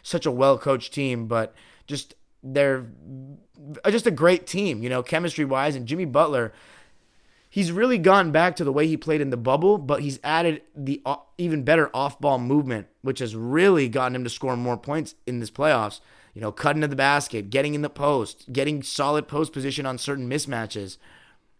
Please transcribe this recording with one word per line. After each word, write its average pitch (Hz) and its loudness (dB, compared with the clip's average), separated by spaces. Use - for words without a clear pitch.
such 160 -4
a 139 0
well-coached 131 2
team, 123 -2
but 113 -2
just - -10
they're 135 0
just 208 2
a 214 2
great 175 4
team, 175 -2
you 123 -4
know, 127 -2
chemistry-wise. 151 -2
And 123 -8
Jimmy 165 -4
Butler, 139 2
he's 175 0
really 226 4
gotten 185 6
back 165 4
to 170 -4
the 139 0
way 147 2
he 160 0
played 156 -2
in 135 -2
the 123 -4
bubble, 151 4
but 143 -2
he's 143 -6
added 160 0
the 139 -6
o-, 135 -4
even 160 -2
better 151 4
off-ball 139 0
movement, 123 0
which 131 -4
has 113 -6
really 139 4
gotten 127 0
him 127 -4
to 120 -6
score 127 -4
more 120 -2
points 151 -6
in 123 -4
this 110 -8
playoffs. 127 0
You 107 -16
know, 107 -6
cutting 147 0
to 151 0
the 139 -4
basket, 135 0
getting 143 0
in 147 -4
the 147 -4
post, 139 -4
getting 139 -2
solid 147 -2
post 156 -4
position 135 -6
on 131 -6
certain 131 -6
mismatches, 117 -6